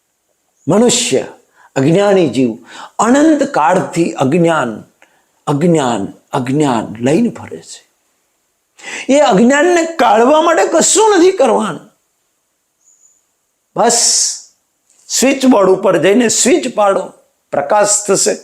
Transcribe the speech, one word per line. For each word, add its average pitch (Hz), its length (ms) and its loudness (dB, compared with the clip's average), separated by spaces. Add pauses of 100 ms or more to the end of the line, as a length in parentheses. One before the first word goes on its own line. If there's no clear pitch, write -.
(680)
મનુષ્ય, 175 560 0 (520)
અજ્ઞાની 180 520 2
જીવ, 117 260 -2 (440)
અનંત 285 440 2
કાળથી 165 680 -2
અજ્ઞાન, 143 720 -2 (640)
અજ્ઞાન, 139 680 -2 (200)
અજ્ઞાન 131 680 -4
લઈને 160 280 0
ફરે - 280 -12
છે. - 300 -20 (1200)
એ 269 100 2
અજ્ઞાનને 294 680 2
કાઢવા 247 580 2
માટે 339 240 2
કશું 392 520 2
નથી 370 140 4
કરવાનું. 214 580 -2 (1900)
બસ - 520 0 (800)
સ્વિચ 269 380 0
બોર્ડ 202 240 4
ઉપર 190 280 2
જઈને 208 300 2
સ્વિચ 254 460 0
પાડો, 196 380 -2 (380)
પ્રકાશ - 560 0
થશે, - 380 0